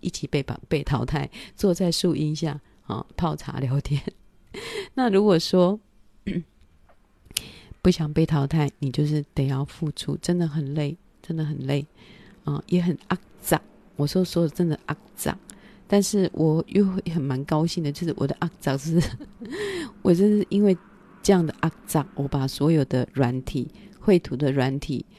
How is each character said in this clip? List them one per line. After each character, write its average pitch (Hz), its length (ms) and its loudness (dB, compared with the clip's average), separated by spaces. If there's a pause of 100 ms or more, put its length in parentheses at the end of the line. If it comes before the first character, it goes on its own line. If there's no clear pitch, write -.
一 - 80 -6
起 - 160 -8
被 143 160 -2
把， - 260 -8
被 147 140 -2
淘 123 200 -2
汰， 139 280 -4 (260)
坐 196 160 2
在 175 180 0
树 165 240 0
荫 151 220 -2
下， 147 240 -4 (220)
啊， - 220 -8 (120)
泡 160 180 0
茶 - 240 -10
聊 135 220 -2
天。 139 220 -2 (460)
<laughs> - 440 -12
那 254 160 0
如 202 160 4
果 185 140 6
说， 185 420 4 (440)
<clears throat> 196 60 -4 (1500)
不 185 100 4
想 151 220 0
被 160 140 2
淘 143 200 2
汰， 147 320 0
你 135 140 -4
就 147 140 0
是 151 260 -2
得 139 140 0
要 139 180 -2
付 151 280 -6
出， - 260 -8
真 175 200 0
的 170 80 2
很 143 280 -4
累， 151 200 -2 (280)
真 165 120 -8
的 160 80 -4
很 151 240 -4
累， 143 200 -2 (580)
啊， 147 220 -4
也 180 160 2
很 175 120 0 (140)
肮 185 80 -4 (240)
脏。 - 180 0 (380)
我 147 100 0
说， 185 160 2
说 170 200 0
的 160 80 2
真 175 180 0
的 151 100 -2 (100)
肮 156 80 -4 (200)
脏， - 220 -4 (480)
但 202 160 4
是 196 320 2
我 160 340 2
又 202 160 4
很 180 380 -2
蛮 135 240 -2
高 156 200 2
兴 170 160 -4
的， 147 80 -2
就 156 160 -6
是 160 120 0
我 139 80 0
的 143 140 -2
肮 170 100 -2 (100)
脏 139 180 -2
是， 160 240 2 (460)
<laughs> 359 540 -8
我 185 100 6
就 185 140 4
是 208 240 4
因 202 120 2
为 196 140 6 (460)
这 202 100 6
样 180 120 6
的 151 60 -2 (120)
肮 160 100 0 (140)
脏， 147 280 0
我 139 140 -2
把 135 180 -2
所 143 240 2
有 156 140 4
的 127 300 0
软 127 280 0
体、 127 280 -6 (280)
绘 190 200 6
图 - 180 -8
的 147 160 0
软 135 260 0
体 139 260 -6 (140)